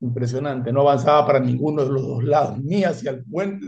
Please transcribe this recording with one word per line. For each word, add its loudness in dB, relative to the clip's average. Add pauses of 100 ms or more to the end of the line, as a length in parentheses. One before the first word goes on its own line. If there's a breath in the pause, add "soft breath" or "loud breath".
impresionante, -4
no 2
avanzaba 4
para 4
ninguno 0
de -2
los -2
dos -4
lados, 0
ni 0
hacia -2
el -12
puente -6